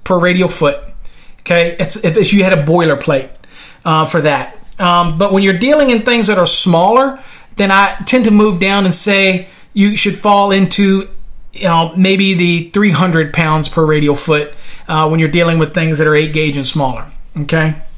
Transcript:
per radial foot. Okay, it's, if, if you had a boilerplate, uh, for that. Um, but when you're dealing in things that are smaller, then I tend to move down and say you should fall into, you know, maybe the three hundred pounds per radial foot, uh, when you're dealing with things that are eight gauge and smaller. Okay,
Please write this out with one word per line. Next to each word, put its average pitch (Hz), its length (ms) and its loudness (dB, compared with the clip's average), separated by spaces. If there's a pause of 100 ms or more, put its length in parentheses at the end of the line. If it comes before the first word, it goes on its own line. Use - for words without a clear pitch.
per 180 160 0
radial 180 300 0
foot. 143 340 -2 (560)
Okay, 170 400 0
it's, - 240 -4
if, 170 140 0
if 202 160 2
you 202 100 4
had 185 80 2
a 151 140 2
boilerplate, 151 640 0 (560)
uh, 156 180 2
for 156 160 0
that. 139 380 -2 (200)
Um, 175 400 0
but 202 140 0
when 196 100 2
you're 190 160 2
dealing 277 320 2
in 226 120 0
things 233 260 0
that 208 100 0
are 180 80 2
smaller, 214 800 2 (320)
then 196 160 0
I 202 240 2 (100)
tend 247 200 2
to 220 60 4
move 208 280 4
down 196 240 0
and 180 100 0
say 190 540 0 (240)
you 208 240 2
should 202 220 -2
fall 202 340 2
into, 190 580 0 (440)
you - 100 -12
know, 165 320 0
maybe 196 380 2
the 170 380 0
three 208 200 2
hundred 160 420 0
pounds 156 360 0
per 160 160 0
radial 151 300 2
foot, 147 380 -2 (360)
uh, 156 180 0
when 165 140 0
you're 156 80 2
dealing 165 280 0
with 151 160 -2
things 160 260 -2
that 156 80 2
are 151 80 2
eight 156 180 0
gauge 151 240 -2
and 135 80 -4
smaller. 131 440 -4 (280)
Okay, 156 380 -2 (220)